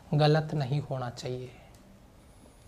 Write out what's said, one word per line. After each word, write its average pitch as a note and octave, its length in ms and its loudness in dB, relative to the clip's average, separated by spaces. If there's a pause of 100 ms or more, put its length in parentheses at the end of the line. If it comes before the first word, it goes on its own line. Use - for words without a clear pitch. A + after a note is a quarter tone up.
(140)
गलत D3+ 400 4
नहीं C#3+ 280 -2
होना B2+ 300 -6
चाहिए। B2+ 380 -8 (1200)